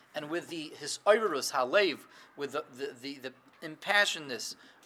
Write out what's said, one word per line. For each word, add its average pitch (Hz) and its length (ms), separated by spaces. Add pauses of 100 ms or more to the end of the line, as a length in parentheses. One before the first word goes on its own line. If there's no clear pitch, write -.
(160)
and 151 120
with 170 200
the 156 240 (100)
hisoirus 185 720
halev, 143 460 (380)
with 139 140
the, 131 140 (120)
the, 139 240
the, 139 180 (100)
the - 400
impassionedness 156 880 (300)